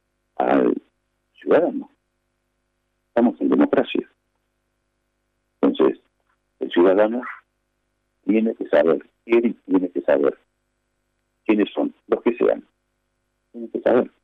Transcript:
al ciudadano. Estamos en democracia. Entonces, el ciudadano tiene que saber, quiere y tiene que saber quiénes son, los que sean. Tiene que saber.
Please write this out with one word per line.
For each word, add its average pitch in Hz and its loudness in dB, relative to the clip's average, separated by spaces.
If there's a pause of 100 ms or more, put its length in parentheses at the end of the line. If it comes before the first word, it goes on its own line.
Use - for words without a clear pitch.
(360)
al 64 2 (680)
ciudadano. - 0 (1160)
Estamos - -2
en - -2
democracia. - 0 (1500)
Entonces, - 0 (600)
el - -8
ciudadano 107 2 (1040)
tiene 110 0
que - -10
saber, 76 0 (160)
quiere - 2
y 98 -4
tiene 92 -4
que 71 -8
saber 71 0 (1040)
quiénes 104 0
son, - -6 (140)
los - -2
que 120 -2
sean. - -2 (880)
Tiene 117 -14
que - -8
saber. 113 0 (140)